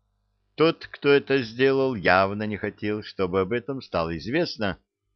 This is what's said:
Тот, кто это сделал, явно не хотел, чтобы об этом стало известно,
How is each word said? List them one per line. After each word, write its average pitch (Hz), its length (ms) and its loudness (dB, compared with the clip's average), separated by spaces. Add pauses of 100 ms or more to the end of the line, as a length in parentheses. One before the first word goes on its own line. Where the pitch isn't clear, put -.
(560)
Тот, 160 320 0
кто - 220 -2
это 139 320 4
сделал, 131 540 2
явно 95 480 2
не 107 140 -4
хотел, 104 460 -6
чтобы 95 360 -2
об 95 140 -2
этом 120 280 -6
стало 82 360 -4
известно, 107 600 -4 (380)